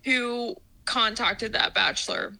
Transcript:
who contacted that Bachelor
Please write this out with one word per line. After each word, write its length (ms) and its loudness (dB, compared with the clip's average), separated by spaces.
who 500 0
contacted 680 0
that 200 2
Bachelor 680 0